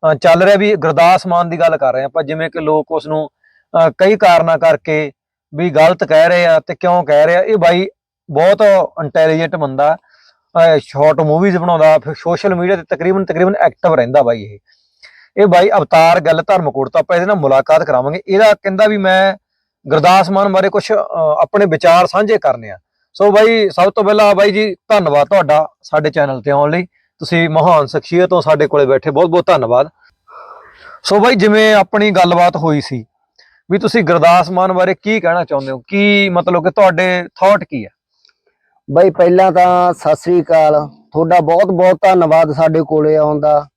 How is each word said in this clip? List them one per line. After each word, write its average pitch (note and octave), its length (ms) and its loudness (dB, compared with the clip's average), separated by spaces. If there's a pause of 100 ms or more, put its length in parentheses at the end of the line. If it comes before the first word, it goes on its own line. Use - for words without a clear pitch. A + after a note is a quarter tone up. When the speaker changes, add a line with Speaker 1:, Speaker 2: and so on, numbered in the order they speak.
(120)
Speaker 1:
ਅ, - 20 2
ਚੱਲ E3 280 2
ਰਿਹਾ G3 140 4
ਵੀ G#3 200 0
ਗੁਰਦਾਸ E3 520 0
ਮਾਨ F3 220 -2
ਦੀ E3 100 -10
ਗੱਲ D#3+ 180 0
ਕਰ C3+ 160 -2
ਰਹੇ C3 100 -4
ਆਪਾਂ, C#3 200 -6
ਜਿਵੇਂ D#3 260 -8
ਕਿ E3 100 -12
ਲੋਕ D#3 320 -2
ਉਸ D#3 160 -8
ਨੂੰ, D#3 220 -6 (480)
ਅ, D#3+ 200 2
ਕਈ G3 180 2
ਕਾਰਨਾਂ E3 420 2
ਕਰਕੇ D3+ 540 -2 (440)
ਵੀ E3+ 140 -4
ਗਲਤ D#3+ 340 0
ਕਹਿ D#3+ 260 2
ਰਹੇ F3 160 0
ਆ D#3+ 140 2
ਤੇ D#3+ 200 -14
ਕਿਉਂ F3 240 -2
ਕਹਿ D3+ 220 2
ਰਹੇ E3+ 100 0
ਆ। F3+ 60 0
ਇਹ G#3+ 160 -2
ਬਾਈ F3 300 0 (440)
ਬਹੁਤ F3 300 0 (420)
ਇੰਟੈਲੀਜੈਂਟ D#3+ 520 -2
ਬੰਦਾ, D3 420 -2 (600)
ਅ, E3 220 4
ਸ਼ਾਰਟ D3 420 0
ਮੂਵੀਜ਼ E3+ 360 0
ਬਣਾਉਂਦਾ, D#3+ 400 2
ਫਿਰ D3 200 -6
ਸੋਸ਼ਲ F3 380 -4
ਮੀਡੀਆ F3+ 200 -2
ਤੇ E3+ 200 -6
ਤਕਰੀਬਨ, F#3 300 -2
ਤਕਰੀਬਨ F#3 300 0
ਐਕਟਿਵ F3 380 0
ਰਹਿੰਦਾ C3 280 0
ਬਾਈ A#2 200 -2
ਇਹ। G2+ 180 -18 (800)
ਇਹ G#3 100 2
ਬਾਈ F3+ 220 2
ਅਵਤਾਰ E3+ 500 2
ਗੱਲ E3 280 -2
ਧਰਮਕੋਟ F3 420 -2
ਤੋਂ, E3 120 -2
ਆਪਾਂ F3 140 -2
ਇਹਦੇ F3 100 -2
ਨਾਲ G#3 100 -2
ਮੁਲਾਕਾਤ D3 480 0
ਕਰਾਵਾਂਗੇ। C#3+ 440 -4
ਇਹਦਾ G#3 260 2
ਕਹਿੰਦਾ G3 340 -2
ਵੀ G#3+ 100 -2
ਮੈਂ F#3+ 360 0 (540)
ਗੁਰਦਾਸ E3+ 420 2
ਮਾਨ G3 220 0
ਬਾਰੇ F#3+ 180 0
ਕੁਛ, G3+ 220 -4
ਅ, A3 40 0 (460)
ਆਪਣੇ G3 240 -4
ਵਿਚਾਰ E3+ 420 2
ਸਾਂਝੇ G#3+ 300 -2
ਕਰਨੇ A#2+ 320 -4
ਆ। F#2 80 -18 (360)
ਸੋ G#3 180 0
ਬਾਈ, G#3+ 380 2
ਸਭ F#3 220 0
ਤੋਂ G#3+ 120 -2
ਪਹਿਲਾਂ G#3 320 2
ਬਾਈ G3+ 160 2
ਜੀ, G3+ 240 -4 (120)
ਧੰਨਵਾਦ D3+ 400 0
ਤੁਹਾਡਾ D#3 400 0 (140)
ਸਾਡੇ D3+ 280 -4
ਚੈਨਲ C3+ 320 -4
ਤੇ C#3 100 -4
ਆਉਣ C#3+ 200 0
ਲਈ। F3 140 -4 (340)
ਤੁਸੀਂ E3 300 -2
ਮਹਾਨ D#3 360 2
ਸ਼ਖਸੀਅਤ F3 480 -2
ਹੋ, F3 80 0
ਸਾਡੇ D3+ 260 0
ਕੋਲੇ C#3+ 180 0
ਬੈਠੇ, C3+ 260 -2
ਬਹੁਤ D3 140 0
ਬਹੁਤ E3+ 200 -2
ਧੰਨਵਾਦ। C3 440 0 (1120)
ਸੋ G3+ 160 0
ਬਾਈ, A#3+ 160 2
ਜਿਵੇਂ G#3+ 400 2
ਆਪਣੀ G#3 360 0
ਗੱਲਬਾਤ F3 440 2
ਹੋਈ D3+ 260 -2
ਸੀ A#2+ 240 -12 (640)
ਵੀ G3 60 -2
ਤੁਸੀਂ G#3+ 260 -2
ਗੁਰਦਾਸ E3+ 460 2
ਮਾਨ F#3 240 -2
ਬਾਰੇ F#3 280 0
ਕੀ G#3+ 180 -2
ਕਹਿਣਾ F3 260 -2
ਚਾਹੁੰਦੇ C3+ 260 -6
ਹੋ, C3 160 -12
ਕੀ G3+ 420 0
ਮਤਲਬ F3 340 -2
ਕਿ F3+ 80 -2
ਤੁਹਾਡੇ F3+ 520 0 (120)
ਥਾਟ G3 280 0
ਕੀ B2 220 -12
ਆ? F2+ 40 -20 (1040)
Speaker 2:
ਬਾਈ, F3 180 4
ਪਹਿਲਾਂ F3+ 420 2
ਤਾਂ F3+ 420 0
ਸਤਿ D#3 220 -2
ਸ੍ਰੀ F3 260 -2
ਅਕਾਲ, D3+ 480 0 (220)
ਤੁਹਾਡਾ E3 280 0
ਬਹੁਤ E3+ 260 0
ਬਹੁਤ F#3 360 0
ਧੰਨਵਾਦ E3 500 2
ਸਾਡੇ D#3+ 360 0
ਕੋਲੇ D#3 280 0
ਆਉਣ D3+ 240 0
ਦਾ। D3 380 0